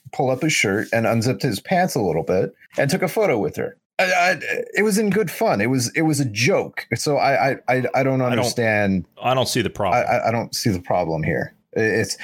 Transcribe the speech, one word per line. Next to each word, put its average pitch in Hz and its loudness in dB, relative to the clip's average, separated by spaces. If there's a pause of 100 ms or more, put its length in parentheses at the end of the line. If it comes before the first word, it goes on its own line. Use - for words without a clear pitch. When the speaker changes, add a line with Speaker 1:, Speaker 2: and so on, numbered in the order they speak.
(120)
Speaker 1:
pull 135 0
up 131 -2
his 156 2
shirt 104 0
and 113 2
unzipped 117 0
his 104 0
pants 180 0
a 135 0
little 82 0
bit - 0 (240)
and 143 2
took 185 0
a 180 0
photo 175 0
with 92 -2
her. - -6 (220)
I, 185 2
I, 180 2 (340)
it 190 2
was 208 2
in 208 2
good 185 0
fun. 175 0
It 110 2
was, 123 0
it 160 2
was 156 2
a 143 0
joke. 120 -2
So 143 0
I, 135 2
I, - -
I, 117 -2 (120)
I 127 2
don't 123 -2
Speaker 2:
I 135 2
don't 131 0
Speaker 1:
understand. 110 0 (160)
Speaker 2:
I 123 0
don't 127 0
see 127 -2
the 95 -2
problem. 104 0
Speaker 1:
I, - 0
I, - 0
I - 2
don't 117 -4
see - -2
the 90 0
problem 80 -2
here. - -2 (220)
I-, 104 0
it's 107 0